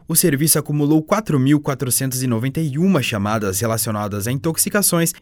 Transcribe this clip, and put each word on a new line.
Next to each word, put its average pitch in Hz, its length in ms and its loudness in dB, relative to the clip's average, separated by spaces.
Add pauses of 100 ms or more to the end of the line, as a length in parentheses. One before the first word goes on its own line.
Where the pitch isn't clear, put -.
o 165 80 -4
serviço 156 420 2
acumulou 147 440 2
quatro 175 360 0
mil 143 220 4
quatrocentos 131 640 -4
e 131 40 -2
noventa 123 320 -2
e 147 200 -2
uma 180 240 4
chamadas 104 580 -2
relacionadas 107 640 -2
a 120 60 -2
intoxicações, 165 880 0